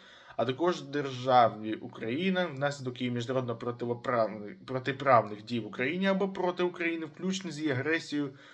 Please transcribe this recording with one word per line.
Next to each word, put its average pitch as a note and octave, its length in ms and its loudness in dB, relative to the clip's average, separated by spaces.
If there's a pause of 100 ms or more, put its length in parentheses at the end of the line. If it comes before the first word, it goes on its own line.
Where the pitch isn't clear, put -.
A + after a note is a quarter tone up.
(360)
а A#2+ 80 2
також D3 380 2
державі B2+ 920 4
Україна F3+ 720 -2
внаслідок C3+ 540 -4
її B2+ 100 -2
міжнародно B2 460 -2
противоправних, A#2+ 1120 -2
протиправних B2 760 4
дій A#2+ 160 -4
в G#2+ 60 -6
Україні C#3+ 400 0
або G3 220 2
проти F3+ 340 -2
України, E3+ 440 -2
включно F3 440 -4
з D3 80 -8
її D#3 120 0
агресією D3 600 -2 (240)